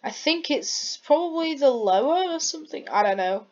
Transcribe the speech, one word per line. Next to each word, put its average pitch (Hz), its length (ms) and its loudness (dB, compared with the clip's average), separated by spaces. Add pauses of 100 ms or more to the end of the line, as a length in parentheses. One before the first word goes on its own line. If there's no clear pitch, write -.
I 240 80 -6
think 330 400 -2
it's - 480 -4
probably 320 560 0
the 277 160 6
lower 247 640 2
or 311 60 -6
something. - 480 -8
I 208 140 2
don't 196 140 2
know. 190 360 -2